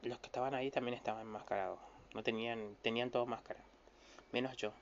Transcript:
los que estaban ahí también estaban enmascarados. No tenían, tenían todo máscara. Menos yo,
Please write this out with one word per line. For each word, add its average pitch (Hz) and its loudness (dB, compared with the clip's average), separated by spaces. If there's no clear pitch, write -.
los 120 -2
que - -12
estaban 131 0
ahí 131 2
también 123 2
estaban 110 -2
enmascarados. 101 0
No 110 -2
tenían, 113 0
tenían 117 4
todo 120 4
máscara. - -4
Menos 127 2
yo, 107 0